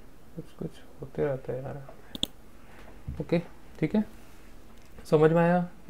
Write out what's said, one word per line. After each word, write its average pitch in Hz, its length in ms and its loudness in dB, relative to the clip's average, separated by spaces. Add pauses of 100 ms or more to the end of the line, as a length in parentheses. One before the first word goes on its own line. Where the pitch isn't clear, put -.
(360)
कुछ - 160 -10
कुछ - 280 -8 (200)
होते 143 240 -2
रहता 131 280 0
है 131 100 -4
यार। - 1600 -10
ओके, 165 180 2 (420)
ठीक 156 140 2
है, 214 100 6 (1000)
समझ 160 280 10
में 170 100 8
आया? 175 240 6 (240)